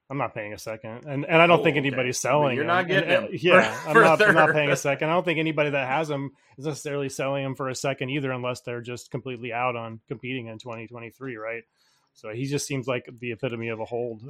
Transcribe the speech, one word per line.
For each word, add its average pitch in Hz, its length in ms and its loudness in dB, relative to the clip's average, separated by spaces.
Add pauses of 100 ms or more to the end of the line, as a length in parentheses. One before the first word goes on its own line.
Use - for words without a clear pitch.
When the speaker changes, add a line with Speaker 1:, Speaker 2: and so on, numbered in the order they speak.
(100)
Speaker 1:
I'm 135 60 -6
not 123 180 -4
paying 107 200 -8
a 104 40 -14
second, 113 480 -12
and, 143 200 -4
and 165 160 6
I 175 40 10
don't 170 140 6
Speaker 2:
Oh, - 20 -2
Speaker 1:
think 160 120 4
Speaker 2:
okay. 139 120 0
Speaker 1:
anybody's 127 380 -2
Speaker 2:
I 123 60 0
mean, - 20 4
Speaker 1:
selling 143 220 4
Speaker 2:
you're 139 100 -2
Speaker 1:
him. 160 40 -2
Speaker 2:
not 175 100 2
Speaker 1:
And, 180 100 -2
Speaker 2:
getting 180 220 2
Speaker 1:
and, 175 160 2
Speaker 2:
him 185 160 -8
Speaker 1:
yeah, 139 320 6
Speaker 2:
<laughs> 135 80 -10
for, 160 60 -8
Speaker 1:
I'm 151 60 0
Speaker 2:
for 226 60 10
a - 40 10
Speaker 1:
not, 160 180 6
I'm 202 120 6
not 156 120 8
Speaker 2:
third. - 80 2
Speaker 1:
paying 147 160 2
a - 60 4
second. 147 340 0
I - 20 2
don't 175 120 2
think 165 140 0
anybody 151 320 0
that 139 160 -2
has 151 220 0
him 139 220 -4 (260)
is 135 80 -14
necessarily 143 460 -4
selling 139 340 -4
him 135 100 -4
for 131 140 -6
a 127 60 -6
second 135 340 -4
either, 135 240 -4
unless 123 300 -6
they're 120 180 -8
just 120 300 -12
completely 123 420 -8
out 120 240 -2
on 113 320 -10
competing 127 380 -8
in 110 120 -14
twenty 113 280 -14
twenty-three, 117 500 -14
right? 113 260 -8 (520)
So 110 160 -14
he 123 160 -6
just 139 200 -4
seems 135 200 -6
like 127 200 -4 (140)
the 120 120 -6
epitome 117 360 -6
of 110 120 -6
a 110 40 -6
hold 117 460 -8